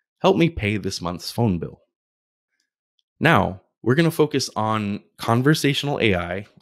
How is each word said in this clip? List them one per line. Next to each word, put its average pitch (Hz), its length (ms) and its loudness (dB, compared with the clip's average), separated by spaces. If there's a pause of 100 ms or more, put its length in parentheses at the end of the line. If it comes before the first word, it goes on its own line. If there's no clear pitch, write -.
(200)
"Help 190 180 2
me 165 120 2
pay 107 280 -4
this 95 240 -6
month's 87 300 -8
phone 110 260 0
bill." - 240 -10 (1400)
Now, 98 420 2 (200)
we're 123 140 2
gonna 165 160 4
focus 147 440 0
on 107 480 -2 (140)
conversational 143 840 0
A 101 160 2
I 90 300 -6 (160)